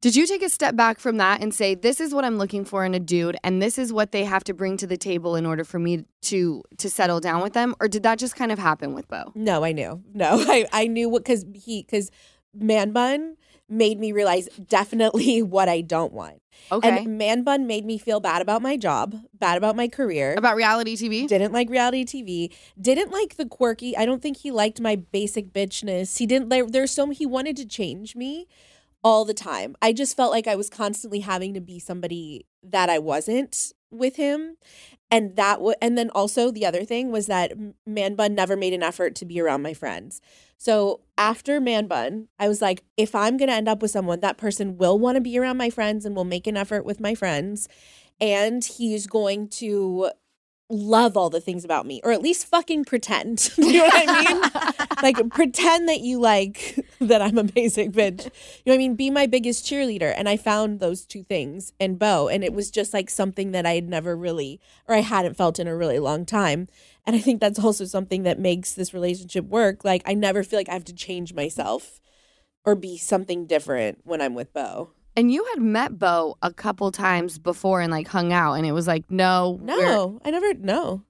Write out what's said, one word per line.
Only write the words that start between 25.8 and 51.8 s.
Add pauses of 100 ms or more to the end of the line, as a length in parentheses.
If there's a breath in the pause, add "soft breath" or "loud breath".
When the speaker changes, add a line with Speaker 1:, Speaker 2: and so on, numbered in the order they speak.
Speaker 2:
He
didn't,
there,
there's
so,
he
wanted
to
change
me (560 soft breath)
all
the
time.
I
just
felt
like
I
was
constantly
having
to
be
somebody (180)
that
I
wasn't (200)
with
him. (540 loud breath)
And
that
w-,
and
then
also
the
other
thing
was
that
M-, (100)
Man
Bun
never
made
an
effort
to
be
around
my
friends. (380 soft breath)
So (180)
after
Man
Bun, (100)
I
was
like, (140)
"If
I'm
gonna
end
up
with
someone,
that
person
will
wanna
be
around
my
friends
and
will
make
an
effort
with
my
friends. (500 soft breath)
And
he's
going
to (600)
love
all
the
things
about